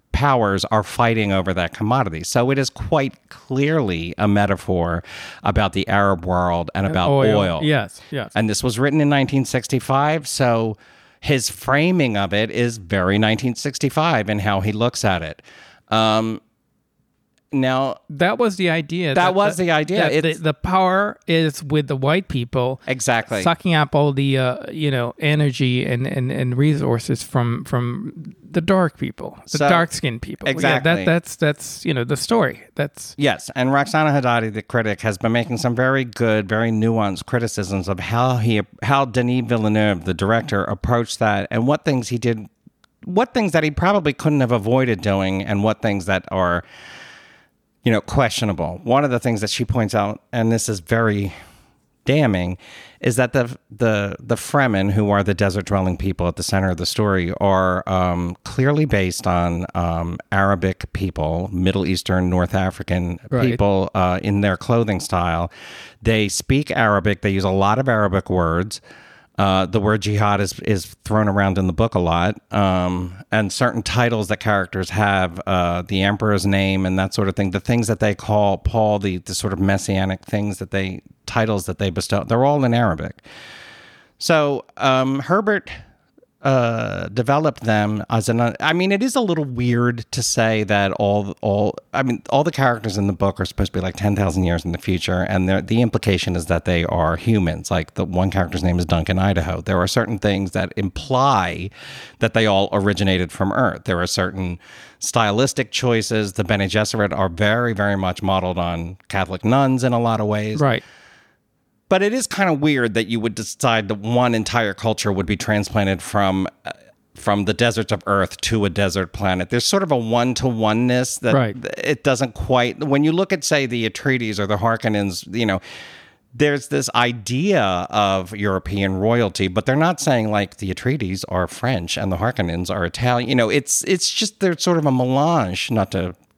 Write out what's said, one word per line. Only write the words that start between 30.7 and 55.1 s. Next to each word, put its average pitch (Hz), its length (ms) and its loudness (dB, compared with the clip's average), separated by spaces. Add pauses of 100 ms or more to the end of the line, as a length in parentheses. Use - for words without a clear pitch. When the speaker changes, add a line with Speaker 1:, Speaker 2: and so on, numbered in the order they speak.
Speaker 2:
that, 190 100 -2
that's, 165 320 0
that's, - 480 -4
you 165 80 -2
know, 123 120 -2
the 135 120 -2
story. - 460 0 (120)
That's - 440 -8
Speaker 1:
Yes, 139 360 0
and 127 160 0
Roxana 143 480 2
Hadadi, 117 320 2
the 104 120 -6
critic, 110 400 -2
has 107 160 -2
been 113 140 0
making 117 260 0
some 120 180 0
very 131 300 2
good, 107 420 0
very 113 220 0
nuanced 110 560 0
criticisms 101 600 -2
of 95 140 -4
how 120 380 0
he, 110 240 2 (200)
how 139 220 2
Denis 123 420 0
Villeneuve, 107 600 2
the 92 80 0
director, 101 500 0
approached 120 540 -2
that, 104 320 0
and 120 160 0
what 151 180 0
things 131 240 0
he 123 80 -4
did, 110 320 -2 (560)
what 208 300 0
things 208 180 0
that 160 100 2
he 151 80 2
probably 175 440 2
couldn't 147 260 2
have 120 120 2
avoided 117 500 2
doing, 98 400 0
and 101 200 0
what 110 200 0
things 101 240 0
that 95 260 -2
are, 87 320 0 (1200)
you 120 60 2
know, 107 100 2
questionable. 98 840 -2
One 131 200 4
of 135 60 2
the 120 80 0
things 113 220 0
that 104 100 -2
she - 140 -2
points 113 280 0
out, 104 380 -2
and 113 220 0
this 113 160 0
is 107 100 -4
very 104 540 0 (720)
damning, 101 520 2 (440)
is 120 160 0
that 123 160 2
the, 123 260 0 (140)
the, 104 480 0
the 117 160 -2
Fremen, 104 560 0
who 104 180 2